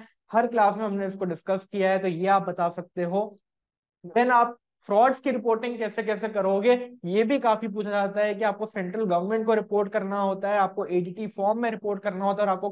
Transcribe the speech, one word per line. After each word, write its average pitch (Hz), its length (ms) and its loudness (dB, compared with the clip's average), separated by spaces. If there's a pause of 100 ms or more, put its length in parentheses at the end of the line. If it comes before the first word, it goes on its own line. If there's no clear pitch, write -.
(320)
हर 233 140 4
क्लास 208 300 4
में 220 80 -4
हमने 196 220 -2
इसको 190 180 -6
डिस्कस 190 480 -4
किया 190 180 2
है, 190 80 2
तो 190 100 -2
ये 175 200 -2
आप 196 140 4
बता 175 280 -2
सकते 180 340 -6
हो। 202 340 -4 (680)
Then 247 220 2
आप 240 260 4 (320)
फ्रॉड्स 240 320 4
की 277 100 -2
रिपोर्टिंग 233 480 -2
कैसे 214 240 -4
कैसे 208 260 -2
करोगे, 202 460 2 (300)
ये 196 200 2
भी 262 140 0
काफी 220 300 0
पूछा 202 220 -6
जाता 202 300 0
है 208 140 0
कि 208 100 -4
आपको 208 220 -2
सेंट्रल 208 380 -4
गवर्नमेंट 202 420 0
को 226 80 4
रिपोर्ट 202 380 0
करना 202 280 -2
होता 196 300 -2
है, 208 80 2
आपको 190 280 0
एडीटी 180 400 -4 (100)
फॉर्म 214 260 0
में 233 80 0
रिपोर्ट 202 320 -4
करना 196 220 -4
होता 196 180 2
है 202 60 2
और 214 80 2
आपको 208 160 -4